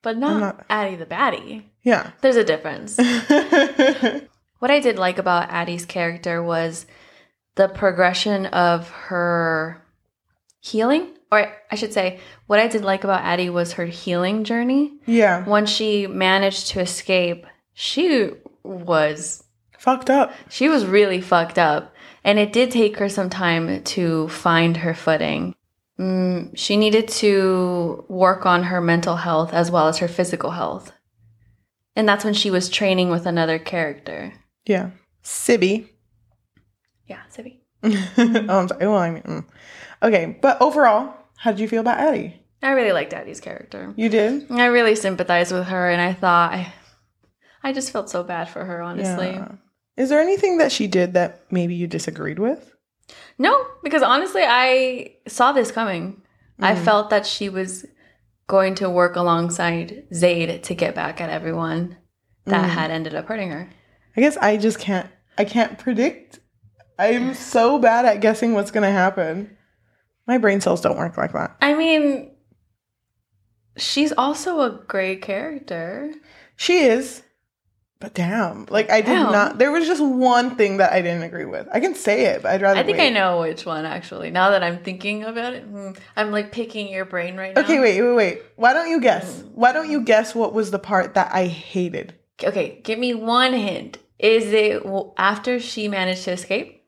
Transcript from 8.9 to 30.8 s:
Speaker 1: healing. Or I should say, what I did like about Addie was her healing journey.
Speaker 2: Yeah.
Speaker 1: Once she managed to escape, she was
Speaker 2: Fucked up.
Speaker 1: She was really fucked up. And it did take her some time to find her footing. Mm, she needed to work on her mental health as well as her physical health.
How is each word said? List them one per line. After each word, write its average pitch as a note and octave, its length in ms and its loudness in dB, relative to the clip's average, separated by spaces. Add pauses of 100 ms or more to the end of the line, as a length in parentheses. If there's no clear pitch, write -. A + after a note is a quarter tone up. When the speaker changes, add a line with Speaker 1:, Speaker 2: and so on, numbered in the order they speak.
Speaker 1:
healing. B3+ 480 0 (220)
Or G#3 220 4 (180)
I A3+ 40 -6
should G#3+ 180 -6
say, F#3 280 -2 (260)
what G#3 120 4
I A3+ 80 6
did A3+ 160 -2
like F#3+ 220 0
about F#3+ 180 0
Addie F3+ 280 0
was F3 240 -2
her F3 100 -4
healing F3+ 600 -2
journey. B3+ 500 0 (100)
Speaker 2:
Yeah. G3+ 400 4
Speaker 1:
Once G#3 240 2
she G#3 380 0
managed F#3+ 640 2
to G3 120 -6
escape, F3+ 680 -2 (280)
she C#4 560 0 (320)
was E3 800 -2 (360)
Speaker 2:
Fucked C4 320 0
up. C#4 220 4 (160)
Speaker 1:
She C4+ 200 0
was C#4 180 2
really F#3+ 340 4
fucked F3 380 0
up. D#3 360 2 (300)
And G3+ 140 4
it G#3 140 2
did B3 180 4
take A3 260 2
her G3+ 140 -2
some G3 200 -2
time E3+ 540 -2
to D#3+ 440 -2
find E3 500 2
her E3 160 -2
footing. D#3+ 600 -2 (460)
Mm, F#3 560 -2
she - 220 -2
needed G#3+ 300 4
to F#3 1000 2
work F#3+ 380 2
on F3+ 180 4
her F3+ 160 -2
mental E3+ 360 2
health E3 360 0
as E3+ 180 2
well E3 160 4
as E3 120 0
her F3 100 -2
physical F3 420 -4
health. C3+ 420 -8 (1000)